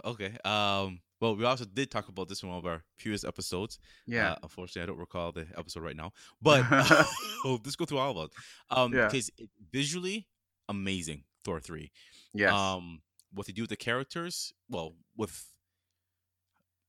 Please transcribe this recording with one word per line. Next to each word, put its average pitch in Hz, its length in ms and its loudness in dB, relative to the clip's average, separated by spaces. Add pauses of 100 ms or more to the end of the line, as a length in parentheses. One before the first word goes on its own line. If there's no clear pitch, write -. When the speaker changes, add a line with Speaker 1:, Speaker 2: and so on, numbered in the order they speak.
Speaker 1:
okay. 107 400 -6
Um, 98 560 0 (200)
well, 113 160 2
we 110 80 0
also 123 200 2
did 107 260 -4
talk 107 180 -4
about 92 200 -6
this 98 140 -8
in 95 60 -8
one 90 100 -6
of 85 80 -8
our 82 160 -4 (160)
previous 107 260 -4
episodes. - 540 -6 (280)
Speaker 2:
Yeah. 113 260 0
Speaker 1:
Uh, - 120 -6
unfortunately, 90 380 -10
I 87 40 -6
don't 95 120 -6
recall 85 340 -6
the 80 140 -8 (100)
episode 85 260 -10
right 76 140 -8
now, 78 160 -10 (280)
but 135 300 8
Speaker 2:
<laughs> 143 360 8 (240)
Speaker 1:
<laughs> - 140 -6
we'll 131 140 0
just 135 200 -8
go 170 60 -2
through 147 140 -2
all 131 200 -2
of 78 120 -6
them. - 120 -20 (280)
Um, 127 240 4
Speaker 2:
Yeah. 120 160 6
Speaker 1:
'cause 127 260 -2
it, 110 140 -18 (200)
visually, 180 560 -4 (420)
amazing, 92 560 -4 (200)
Thor 85 160 -4
three. 76 320 -12 (400)
Speaker 2:
Yes. 101 200 6
Speaker 1:
Um, 92 500 0 (300)
what 98 140 -8
they 101 60 -12
do 98 100 -6
with 113 80 -6
the 104 60 -6
characters, 131 760 -6 (160)
well, 82 280 -6 (200)
with, - 360 -6 (1400)